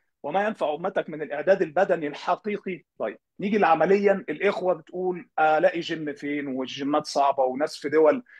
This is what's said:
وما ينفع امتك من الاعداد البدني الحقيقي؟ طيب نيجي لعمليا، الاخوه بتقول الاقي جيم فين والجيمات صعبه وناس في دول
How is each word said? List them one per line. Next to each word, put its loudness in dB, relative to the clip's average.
وما -2
ينفع -2
امتك -4
من -10
الاعداد 0
البدني 0
الحقيقي؟ -6
طيب -6
نيجي 0
لعمليا، 4
الاخوه 0
بتقول -6
الاقي 4
جيم -6
فين -6
والجيمات -4
صعبه 0
وناس -2
في -8
دول 4